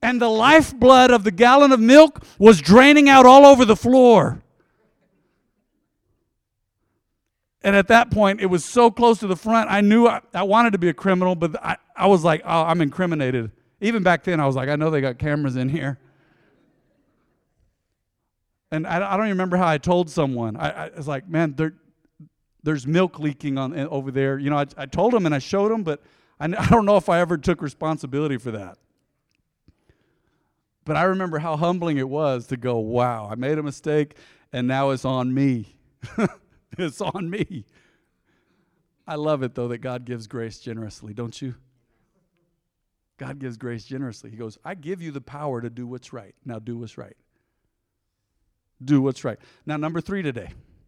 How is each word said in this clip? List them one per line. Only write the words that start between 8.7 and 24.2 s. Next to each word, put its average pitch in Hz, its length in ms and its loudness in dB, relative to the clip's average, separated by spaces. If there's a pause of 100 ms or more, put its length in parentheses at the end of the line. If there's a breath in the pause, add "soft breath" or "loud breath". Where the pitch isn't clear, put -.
close 233 300 0
to 214 80 -8
the 185 80 -4
front, 220 340 -4
I 202 120 0
knew 220 260 4
I, 226 140 -2 (120)
I 180 100 -4
wanted 220 280 0
to 202 60 -4
be 175 100 -2
a 165 60 -2
criminal, 185 420 -2
but 160 260 -6
I, 165 140 -8 (200)
I 180 120 -2
was 190 160 4
like, 160 220 0
"Oh, 165 180 -2
I'm 170 180 -2
incriminated." 139 680 -4 (300)
Even 220 200 -2
back 175 220 0
then, 175 160 -4
I 143 80 -2
was 135 80 -2
like, 131 140 -6
"I 147 80 -4
know 156 120 -2
they 151 120 -4
got 127 180 -6
cameras 147 380 -6
in 127 100 -4
here." 139 320 -8 (2750)
And 156 160 -6
I, 170 80 -6
I 196 220 -4
don't 214 80 -4
even 208 60 -4
remember 185 260 -4
how 180 100 0
I 156 100 -2
told 175 320 -2
someone. 123 460 -6
I, 151 300 -10
I 156 100 -14
was 147 120 -14
like, 139 200 -10
"Man, 160 300 -4
there, 160 160 -6 (920)
there's 139 240 -6
milk 175 320 -2
leaking 147 380 -8
on, 135 200 -8
over 139 320 -8
there." 135 300 -4